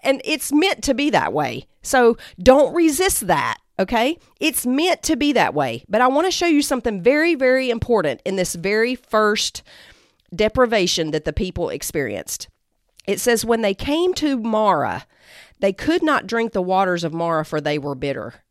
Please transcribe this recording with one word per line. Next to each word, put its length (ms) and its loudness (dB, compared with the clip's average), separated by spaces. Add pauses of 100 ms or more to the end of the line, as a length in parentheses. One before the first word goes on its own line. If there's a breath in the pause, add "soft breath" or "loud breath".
And 200 0
it's 280 -4
meant 320 2
to 100 0
be 180 0
that 200 0
way. 360 -4 (160)
So 340 4 (220 loud breath)
don't 340 6
resist 540 0
that, 300 0 (220)
okay? 380 0 (220 soft breath)
It's 260 -2
meant 380 0
to 120 0
be 180 0
that 200 2
way. 340 -2
But 140 0
I 60 4
wanna 240 2
show 160 -2
you 140 4
something 400 -2
very, 340 2
very 340 0
important 560 0
in 100 -2
this 200 -2
very 400 -2
first 680 -2 (680 loud breath)
deprivation 760 2
that 140 -4
the 80 -4
people 360 -4
experienced. 800 -8 (580)
It 140 -4
says, 260 0
"When 160 0
they 120 0
came 420 -2
to 220 -2
Marah, 680 0 (540 loud breath)
they 140 0
could 280 -2
not 240 0
drink 280 -4
the 80 -2
waters 420 0
of 100 -4
Marah, 320 -2
for 140 -4
they 180 -2
were 180 -6
bitter." 400 -8 (160)